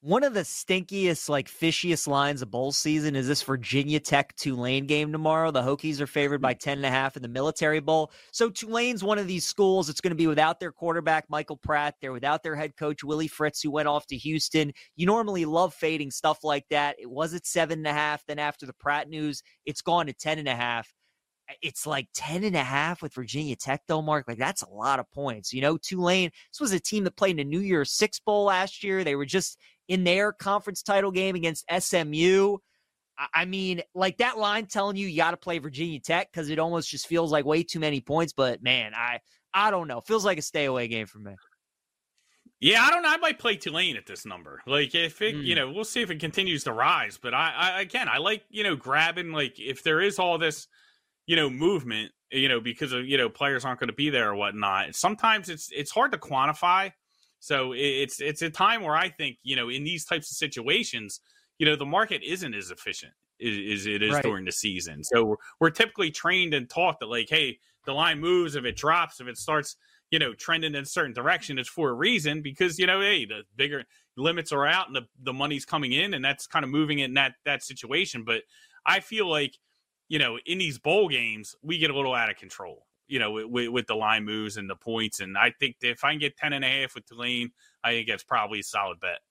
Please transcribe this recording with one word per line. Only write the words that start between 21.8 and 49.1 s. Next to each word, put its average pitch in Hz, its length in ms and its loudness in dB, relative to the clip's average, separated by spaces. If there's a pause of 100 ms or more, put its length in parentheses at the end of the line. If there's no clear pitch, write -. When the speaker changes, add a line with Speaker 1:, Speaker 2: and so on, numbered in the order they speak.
Speaker 1:
like, 139 300 -2
ten 170 300 -4
and 196 120 2
a 147 60 2
half 143 400 -2
with 156 100 -10
Virginia 127 440 -6
Tech, 135 320 -4
though, 160 140 2
Mark. 151 260 0
Like, 117 100 -8
that's 143 240 -2
a 95 80 -14
lot 123 300 0
of 117 100 -8
points. 123 420 -6
You 127 80 -4
know, 147 160 4
Tulane, 180 540 2 (220)
this - 80 -10
was 277 120 0
a 180 60 2
team 208 260 -2
that 180 120 -2
played 185 240 2
in - 0 -
a 143 40 0
New 147 140 -2
Year's 185 320 2
Six - 300 0
Bowl 208 240 2
last 190 400 0
year. 190 180 0
They 147 140 0
were 143 100 -2
just 175 320 -2 (300)
in 185 160 2
their 196 280 4
conference 202 480 -2
title 196 300 2
game 190 240 0
against 165 340 -2
S 180 240 0
M 156 220 2
U. 190 480 6 (560)
I, 139 160 -4
I 165 120 4
mean, 185 360 -2 (140)
like, 185 220 0
that 240 200 0
line 214 280 0
telling 202 300 -2
you 196 120 -4
you 160 80 -4
gotta 165 200 2
play 170 220 -4
Virginia 151 400 -6
Tech 170 340 -2
'cause 156 180 -6
it 156 100 0
almost 165 280 0
just - 200 -8
feels 165 240 2
like 147 120 4
way 156 200 2
too 170 160 -6
many 151 200 0
points. 156 320 0
But, 127 300 0
man, 120 320 2
I, 120 240 -4 (340)
I 202 200 4
don't 175 160 -2
know. 120 140 -6
Feels 214 220 0
like 190 140 2
a 147 40 -6
stay 151 240 0
away 127 200 0
game 113 200 -4
for 107 120 -20
me. 101 160 -16 (1300)
Speaker 2:
Yeah, 220 240 6
I 285 60 6
don't 339 120 2
know. 320 80 4
I 311 60 4
might 330 240 0
play 220 160 0
Tulane 160 400 -4
at 101 100 -12
this - 200 -14
number. 85 400 -14
Like, 139 280 0
if 165 280 0
it, 214 120 0
you 151 200 -2
Speaker 1:
Mm. - 20 2
Speaker 2:
know, 135 160 -2
we'll 208 120 -4
see 240 180 -2
if 190 100 -2
it 156 80 -8
continues 165 440 0
to 127 80 -2
rise. 123 460 2
But 123 160 -4
I, 156 160 2
I, 180 300 0
again, 202 280 -4
I 120 100 0
like, 208 320 0
you 214 120 -4
know, 190 140 2
grabbing, 165 560 0